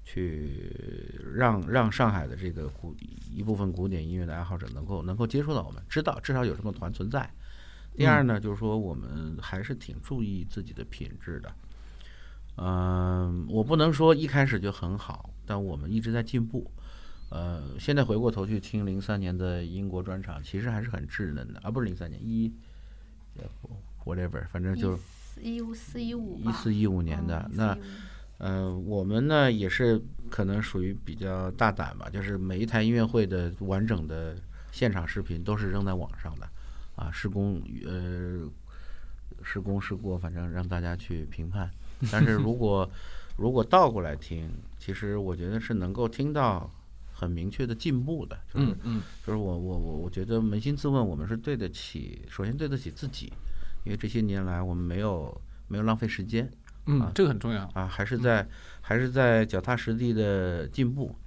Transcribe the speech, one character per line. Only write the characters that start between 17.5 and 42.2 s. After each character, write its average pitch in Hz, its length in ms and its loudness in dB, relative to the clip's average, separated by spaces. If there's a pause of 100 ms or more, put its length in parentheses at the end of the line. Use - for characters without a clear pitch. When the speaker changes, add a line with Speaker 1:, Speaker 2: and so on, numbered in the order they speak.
Speaker 1:
现 143 160 2
在 139 100 8
回 107 140 4
过 117 140 4
头 101 120 0
去 107 140 0
听 104 260 -2
零 95 160 0
三 101 200 0
年 92 160 0
的 90 280 0
英 92 240 -4
国 90 140 -2
专 92 180 -4
场， 80 220 -8
其 95 180 -4
实 120 80 -2
还 110 140 0
是 120 80 -4
很 85 160 -6
稚 85 260 -4
嫩 62 200 -6
的， - 100 -12
啊， 107 80 -4
不 120 80 -2
是 117 80 0
零 90 80 -2
三 85 160 -8
年， 73 100 -10
一 113 260 0
一， 113 60 -2 (840)
呃， - 80 -12 (600)
whatever， 87 440 -2
反 90 120 -4
正 92 140 2
就 92 200 2
Speaker 3:
一 90 40 -4
四， - 420 -14
一 233 200 -4
五， 226 140 -6
四 - 280 -10
一 233 120 -2
五 214 240 -6
吧。 113 120 0
Speaker 1:
一 - 20 0
四 110 220 2
一 107 100 6
五 92 160 4
年 80 240 0
的， 82 260 0
Speaker 3:
嗯， - 60 -4
Speaker 1:
那 107 180 4
Speaker 3:
四 - 60 -4
一 - 20 -12
五。 - 40 -12 (520)
Speaker 1:
呃， 95 340 0
我 92 320 0
们 113 220 4
呢， 147 240 8
也 104 180 2
是 113 320 6 (300)
可 104 140 2
能 101 180 2
属 95 200 -2
于 98 220 0
比 78 100 -6
较 92 360 -2
大 110 200 4
胆 - 280 -4
吧， - 100 -8
就 98 140 -4
是 98 160 -2
每 92 200 0
一 110 60 2
台 113 180 2
音 113 80 6
乐 117 140 6
会 113 220 4
的 87 340 0
完 95 240 2
整 92 220 2
的 80 300 -4 (340)
现 120 220 2
场 87 140 0
视 - 140 -2
频 85 220 -2
都 104 140 2
是 104 140 0
扔 98 140 2
在 95 100 2
网 - 140 -2 (100)
上 78 200 -6
的， - 100 -8 (460)
啊， - 180 -4
施 - 160 -2
工， 98 320 0 (240)
呃， 90 640 -4 (920)
施 - 180 -4
工 98 200 0
事 98 140 -4
故， 98 220 -2
反 90 160 -4
正 87 180 -4
让 90 160 -2
大 90 140 0
家 87 160 -2
去 85 300 -4
评 80 240 -4
判。 92 200 -2 (300)
Speaker 2:
<laughs> 110 120 0
Speaker 1:
但 110 120 6